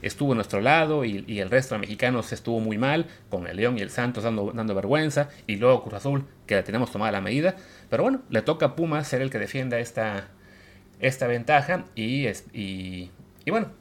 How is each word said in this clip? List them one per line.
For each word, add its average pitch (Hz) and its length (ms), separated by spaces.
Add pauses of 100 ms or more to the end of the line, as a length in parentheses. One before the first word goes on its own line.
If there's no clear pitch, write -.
estuvo 139 320
en 113 60
nuestro 98 200
lado 151 460
y, 98 200
y 104 140
el 92 100
resto 127 260
de 104 40
mexicanos 110 540
estuvo 113 260
muy 110 180
mal, 147 280 (240)
con 87 180
el 87 80
León 117 220
y 101 40
el 98 80
Santos 120 360
dando, 110 260
dando 113 240
vergüenza, 143 540 (160)
y 104 100
luego 120 280
Cruz 104 100
Azul, 139 320 (200)
que 104 100
la 92 100
tenemos 117 260
tomada 104 220
la 98 80
medida. 143 340 (340)
Pero 123 140
bueno, 262 260
le 110 120
toca 151 240
a 135 100
Pumas 156 320
ser 127 140
el 135 80
que 113 100
defienda 120 400
esta, 110 480 (720)
esta 131 280
ventaja 127 580 (100)
y 123 300
es, 101 260
y, 92 600 (340)
y 156 60
bueno 208 180 (120)